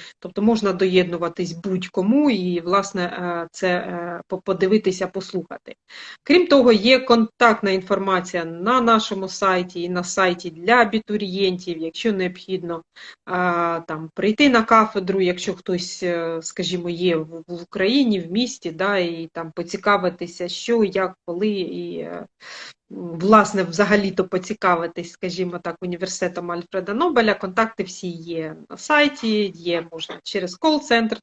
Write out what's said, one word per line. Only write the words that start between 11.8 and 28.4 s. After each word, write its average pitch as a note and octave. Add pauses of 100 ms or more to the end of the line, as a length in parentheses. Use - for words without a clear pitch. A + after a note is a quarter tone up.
необхідно, F3+
е, E3+ (1080)
там, D#3+
прийти A3
на A#3
кафедру, G#3
якщо F3+
хтось, -
е, E3
скажімо, F3
є F3
в, D#3+
в F3
Україні, G#3+
в E3
місті, G#3+
да, F#3+
і E3
там E3
поцікавитися, F3+
що, A3+
як, F#3 (100)
коли, F3+
і, F3
е, E3 (640)
власне, F#3+
взагалі-то G3
поцікавитись, F3+
скажімо F3+
так, E3+
університетом F3+
Альфреда F3+
Нобеля. B3
Контакти G3+
всі F#3
є E3 (140)